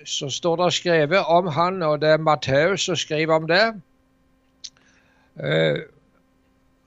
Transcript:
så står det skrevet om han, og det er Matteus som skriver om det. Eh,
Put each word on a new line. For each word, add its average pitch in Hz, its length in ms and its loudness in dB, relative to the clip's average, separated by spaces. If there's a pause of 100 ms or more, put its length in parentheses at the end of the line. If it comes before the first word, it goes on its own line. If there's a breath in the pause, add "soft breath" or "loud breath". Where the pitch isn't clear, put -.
så 143 280 -8
står 165 240 -2
det 175 160 0
skrevet 165 560 0
om 175 240 4
han, 175 300 -2
og 151 180 0
det 156 140 4
er 156 40 2
Matteus 156 720 0
som 175 80 -2
skriver 156 380 0
om 160 120 0
det. 185 200 2 (1700)
Eh, 147 480 -2 (1040)